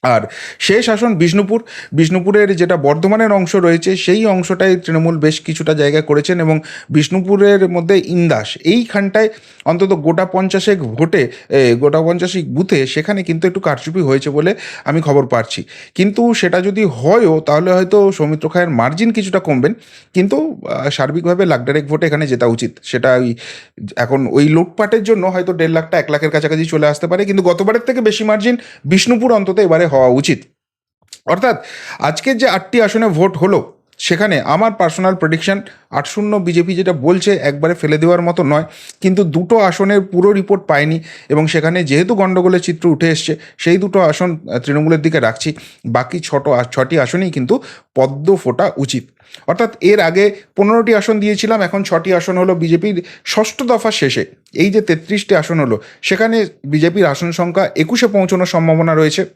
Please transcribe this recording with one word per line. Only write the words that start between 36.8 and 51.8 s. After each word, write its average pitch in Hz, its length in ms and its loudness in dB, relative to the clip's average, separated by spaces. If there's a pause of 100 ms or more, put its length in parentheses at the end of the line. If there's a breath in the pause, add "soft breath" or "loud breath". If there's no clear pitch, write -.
বলছে 175 400 0
একবারে 147 420 -2
ফেলে 156 240 -2
দেওয়ার 175 240 2
মতো 170 200 -2
নয়, 147 220 0 (360 loud breath)
কিন্তু 190 240 2
দুটো 170 340 0
আসনের 196 420 2
পুরো 190 320 2
রিপোর্ট 196 340 -2
পায়নি 156 340 0 (280 loud breath)
এবং 151 180 2
সেখানে 165 380 0
যেহেতু 165 300 0
গণ্ডগোলের 185 460 2
চিত্র 175 280 -2
উঠে 165 200 0
এসছে, 160 280 -2 (220 loud breath)
সেই 175 200 2
দুটো 190 220 0
আসন, 170 380 0 (100)
আহ, 120 100 -4
তৃণমূলের 151 440 0
দিকে 160 180 0
রাখছি। 117 340 -2 (320 loud breath)
বাকি 127 340 -4
ছটো 147 320 -4
আ-, 123 120 2
ছটি 135 340 -2
আসনেই 175 320 -2
কিন্তু 131 320 -2 (320 loud breath)
পদ্ম 143 420 0
ফোটা 160 400 -2
উচিত। 131 280 -4 (420 loud breath)
অর্থাৎ 214 340 -2
এর 202 200 4
আগে 185 300 2 (260 loud breath)
পনেরোটি 220 380 2
আসন 214 260 0
দিয়েছিলাম, 208 400 0
এখন 196 220 -2